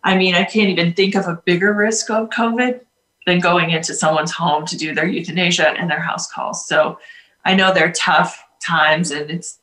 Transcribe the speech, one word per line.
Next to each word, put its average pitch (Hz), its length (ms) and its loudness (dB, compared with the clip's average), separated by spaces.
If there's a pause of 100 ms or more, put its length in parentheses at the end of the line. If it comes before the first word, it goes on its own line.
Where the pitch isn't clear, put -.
I 185 140 2
mean, 185 180 2
I 180 100 2
can't 208 260 2
even 170 240 0
think 196 200 2
of 196 120 0
a 165 180 -6
bigger 185 300 2
risk 208 360 0
of 220 200 -2
covid 240 500 0 (460)
than 180 140 4
going 170 300 2
into 160 220 -2
someone's 156 400 0
home 156 340 0
to 170 120 -8
do 156 160 -6
their 156 120 0
euthanasia 175 720 0
in 175 100 -4
their 151 120 -2
house 165 320 -6
calls. - 340 -8
So 156 320 0 (460)
I 185 100 2
know 190 200 4
they're 170 180 2
tough 170 500 0 (220)
times, 156 460 0
and 147 200 -8
it's - 320 -10